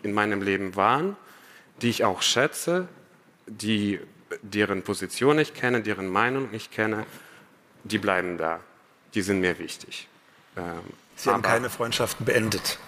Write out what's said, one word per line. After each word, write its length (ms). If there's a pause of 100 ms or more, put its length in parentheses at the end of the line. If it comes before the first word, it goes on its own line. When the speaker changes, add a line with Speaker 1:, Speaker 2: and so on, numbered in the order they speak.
Speaker 1:
in 100
meinem 300
Leben 340
waren, 400 (680)
die 80
ich 140
auch 180
schätze, 680 (580)
die, 540 (420)
deren 400
Position 560
ich 160
kenne, 280
deren 260
Meinung 440
ich 180
kenne, 340 (800)
die 140
bleiben 400
da. 220 (540)
Die 80
sind 180
mir 180
wichtig. 500 (480)
Ähm, 60 (540)
Speaker 2:
Sie 120
haben 160
Speaker 1:
aber 40
Speaker 2:
keine 220
Freundschaften 540
beendet? 640